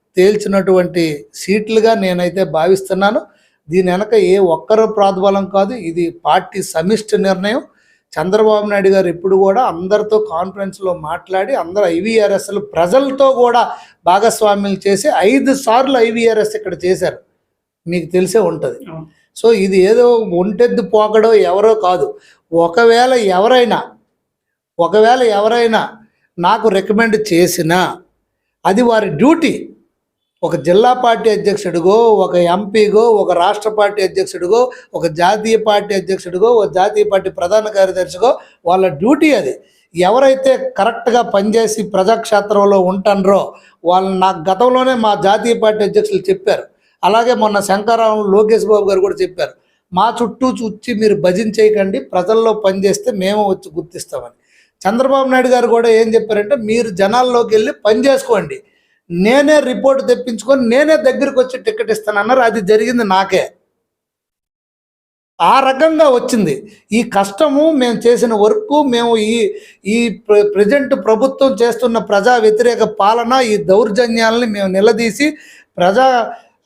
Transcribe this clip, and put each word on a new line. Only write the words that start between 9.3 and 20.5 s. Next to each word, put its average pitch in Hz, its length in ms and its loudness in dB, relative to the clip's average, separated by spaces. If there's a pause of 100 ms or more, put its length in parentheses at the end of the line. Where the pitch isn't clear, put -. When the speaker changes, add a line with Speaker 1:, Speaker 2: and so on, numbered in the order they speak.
Speaker 1:
కూడా 196 260 2
అందరితో 208 560 -2 (120)
కాన్ఫరెన్స్లో 190 640 -6
మాట్లాడి, 180 600 -6
అందరూ 190 300 -2
ఐవీఆర్ఎస్లు 196 760 -2
ప్రజలతో 262 720 0
కూడా 240 380 2 (340)
భాగస్వామ్యం 202 720 0 (100)
చేసి, 196 300 -2
ఐదు 254 380 2
సార్లు 262 440 0
ఐవీఆర్ఎస్ 226 580 -2
ఇక్కడ 190 280 -10
చేశారు, 175 340 -2 (680)
మీకు 170 240 -6
తెలిసే 185 280 0
ఉంటది. 165 380 -2 (140)
Speaker 2:
అవును. 160 160 -16 (380)
Speaker 1:
So 233 80 4
ఇది 196 280 0
ఏదో 240 340 4
ఒంటెద్దు 220 680 0